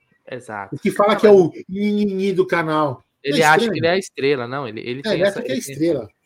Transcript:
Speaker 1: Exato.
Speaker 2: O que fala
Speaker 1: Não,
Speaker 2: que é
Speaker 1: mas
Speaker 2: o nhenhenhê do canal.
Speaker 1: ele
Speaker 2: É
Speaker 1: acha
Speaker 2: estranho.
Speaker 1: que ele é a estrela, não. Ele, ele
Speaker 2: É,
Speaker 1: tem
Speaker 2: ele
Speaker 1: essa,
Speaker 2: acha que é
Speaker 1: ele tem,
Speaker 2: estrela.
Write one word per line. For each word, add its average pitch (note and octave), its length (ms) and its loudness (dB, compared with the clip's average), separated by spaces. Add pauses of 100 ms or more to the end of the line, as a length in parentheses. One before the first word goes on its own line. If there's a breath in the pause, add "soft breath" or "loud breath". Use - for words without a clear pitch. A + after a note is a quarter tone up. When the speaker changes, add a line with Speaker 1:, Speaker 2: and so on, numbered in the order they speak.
(260)
Speaker 1:
Exato. G#2+ 500 -12
Speaker 2:
O - 20 -8
que G3 120 -4
fala G#3 220 2
Speaker 1:
Não, G3+ 80 -2
Speaker 2:
que G#3+ 60 6
é G#3 40 10
Speaker 1:
mas G3 100 10
Speaker 2:
o D#3+ 120 4 (160)
nhenhenhê G3+ 640 -2
do F#3 140 0
canal. D#3 580 -2 (180)
Speaker 1:
ele D3+ 200 0
Speaker 2:
É - 20 4
Speaker 1:
acha D#3 140 6
Speaker 2:
estranho. A3+ 140 0
Speaker 1:
que D#3 60 -4
ele D#3+ 80 0
é E3 40 2
a F#3 80 0
estrela, C3+ 500 -2
não. C3+ 180 -8
Ele, G#2+ 140 -10
ele B2+ 200 -10
Speaker 2:
É, - 20 -14
Speaker 1:
tem G#3+ 100 -4
Speaker 2:
ele E3+ 100 0
Speaker 1:
essa, G3 160 0
Speaker 2:
acha C3 40 -8
que C3 100 -6
é - 20 -4
Speaker 1:
ele - 80 -6
tem, C3+ 100 -12
Speaker 2:
estrela. C#3+ 360 -2 (180)